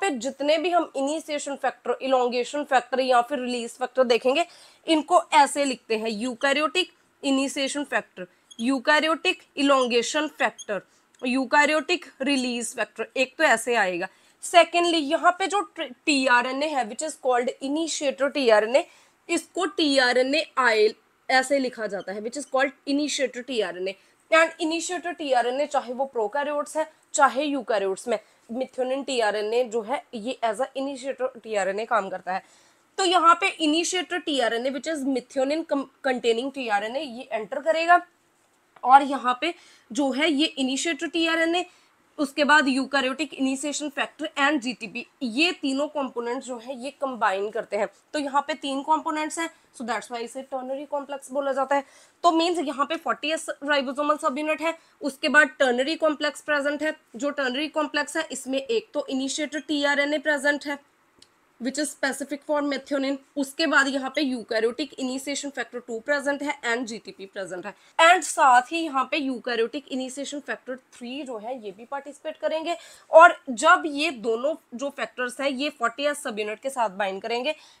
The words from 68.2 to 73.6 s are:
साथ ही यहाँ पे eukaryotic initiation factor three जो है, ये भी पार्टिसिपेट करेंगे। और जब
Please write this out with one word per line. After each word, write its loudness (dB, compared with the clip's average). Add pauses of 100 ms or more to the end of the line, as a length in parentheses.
साथ 6
ही -4
यहाँ -2
पे -2
eukaryotic -4
initiation -8
factor -8 (180)
three -12
जो -10
है, -8
ये -8
भी -18
पार्टिसिपेट -10
करेंगे। -4 (340)
और 10 (140)
जब 4